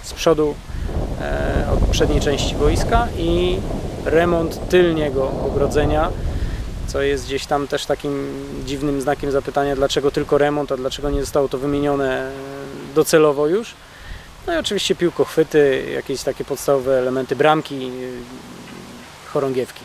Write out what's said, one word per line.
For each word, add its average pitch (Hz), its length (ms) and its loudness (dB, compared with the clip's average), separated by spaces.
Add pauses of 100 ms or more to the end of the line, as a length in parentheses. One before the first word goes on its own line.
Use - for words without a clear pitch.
z - 100 -12
przodu, 151 420 2 (640)
e, 143 520 0
od - 160 2
przedniej 147 320 2
części - 340 0
boiska 165 520 4 (100)
i 175 420 2 (460)
remont 165 640 2
tylniego 151 600 4 (140)
ogrodzenia, 143 680 2 (760)
co 139 140 -2
jest 139 240 0
gdzieś 131 200 -4
tam 143 220 0
też - 180 -2
takim 139 600 -4 (200)
dziwnym 139 360 -2
znakiem 143 300 0
zapytania, 143 440 0
dlaczego 139 360 2
tylko 147 260 2
remont, 147 340 2
a 139 60 -2
dlaczego 135 320 -4
nie 143 120 0
zostało 135 280 0
to 139 80 -4
wymienione 139 760 0 (640)
docelowo 151 520 4
już. 202 260 -2 (760)
No 339 60 -2
i 330 40 0
oczywiście 196 380 0
piłkochwyty, 147 1000 4
jakieś 131 300 -4
takie 135 220 -2
podstawowe 135 540 2
elementy, 127 360 -2
bramki, 139 560 2 (1400)
chorągiewki. 131 520 -2